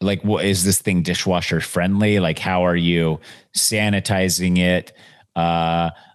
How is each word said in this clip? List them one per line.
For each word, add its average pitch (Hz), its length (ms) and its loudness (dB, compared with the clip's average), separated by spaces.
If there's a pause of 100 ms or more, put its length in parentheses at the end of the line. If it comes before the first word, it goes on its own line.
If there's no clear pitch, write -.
Like, 95 220 -2
what 101 220 0
is 95 200 0
this 98 140 2
thing 92 220 0
dishwasher 87 600 -2
friendly? 101 580 0
Like, 90 180 0
how 90 280 0
are 87 100 2
you 85 460 0 (340)
sanitizing 95 1040 0
it? 90 320 0 (440)
Uh, 85 540 0 (260)